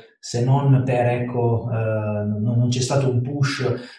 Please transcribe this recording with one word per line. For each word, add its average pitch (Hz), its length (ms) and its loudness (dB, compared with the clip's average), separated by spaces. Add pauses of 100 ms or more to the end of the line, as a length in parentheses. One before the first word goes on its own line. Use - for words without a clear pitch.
(200)
se 120 240 -4
non 135 420 4
per, 123 220 2
ecco, 120 640 0
eh, 113 40 -2
non, 107 840 -2
non 123 100 2
c'è 127 120 -2
stato 135 280 0
un 117 140 0
push, 139 420 -2 (340)